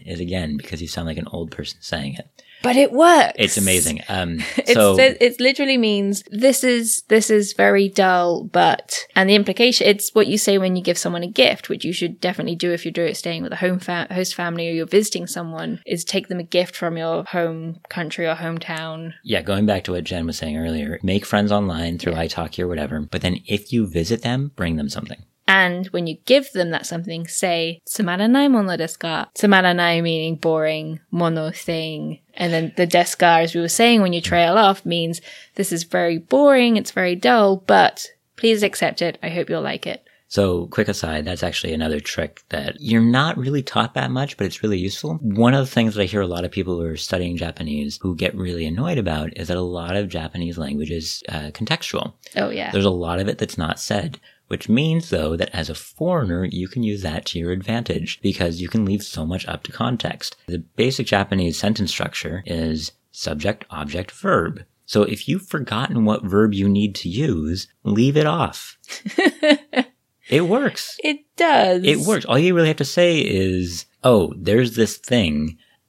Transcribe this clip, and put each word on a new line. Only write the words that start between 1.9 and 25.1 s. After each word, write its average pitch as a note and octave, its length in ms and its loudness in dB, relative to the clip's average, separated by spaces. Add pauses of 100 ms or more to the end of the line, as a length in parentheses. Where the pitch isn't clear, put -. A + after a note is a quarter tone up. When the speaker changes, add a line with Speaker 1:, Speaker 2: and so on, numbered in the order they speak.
Speaker 1:
it. - 120 -14 (360)
Speaker 2:
But B3 140 4
it C4+ 160 6
works. D#4+ 440 8
Speaker 1:
It's G#2+ 200 4
amazing. F#2 500 2
Um, F2 300 -2 (120)
Speaker 2:
<laughs> - 80 -6
It's, - 160 4
Speaker 1:
so G3 240 8
Speaker 2:
it, C4 220 6
it A#3+ 220 4
literally C4+ 360 2
means, G3+ 540 0
"This B3 320 4
is, A#3 460 2
this G#3+ 200 4
is G#3 240 4
very G3 360 4
dull, F3+ 560 2
but," - 600 0 (120)
and F#3+ 120 4
the G#3 60 8
implication, G#3 500 4
it's G3+ 300 2
what G#3+ 120 6
you G#3 100 0
say G3+ 200 2
when F#3 200 2
you F3+ 40 -4
give F3 160 0
someone F3 260 -4
a F3+ 40 -6
gift, - 400 2
which - 160 -6
you E3 80 -4
should F3 300 -6
definitely F3+ 340 -4
do F3 160 -2
if E3+ 140 -4
you're E3 80 -8
doing, E3+ 220 -2
staying E3+ 280 -8
with D#3+ 80 -8
a E3+ 60 -10
home F#3 220 0
fa-, F3 320 -6
host F#3 220 -2
family E3+ 360 -4
or - 20 -4
you're E3 140 -2
visiting F#3+ 420 2
someone, E3 580 -8
is E3+ 200 -6
take F#3+ 240 -6
them F3+ 100 -6
a E3+ 40 -8 (140)
gift F3 180 -2
from E3 220 -4
your E3 280 -4
home E3 540 -6 (100)
country E3+ 360 -6
or D#3+ 100 -2
hometown. E3 760 -8 (140)
Speaker 1:
Yeah, F#2+ 160 0
going G2+ 240 0
back G2 180 0
to F#2 80 -6
what F2 140 -4
Jen E2+ 200 -6
was D#2+ 120 -6
saying D#2 200 -6
earlier, D#2+ 460 -4
make F#2+ 220 0
friends G#2 260 2
online E2+ 480 -2
through E2+ 140 -2
Speaker 2:
Yeah. E2 120 -2
Speaker 1:
italki E2 380 -8
or F2 60 -2
whatever, D2+ 320 -6
but F2 200 -6
then F2+ 240 -2
if - 280 -4
you A#2 140 2
visit E2+ 340 -2
them, C3+ 340 -4
bring E2 220 -2
them D2 120 -4
something. - 320 -12 (240)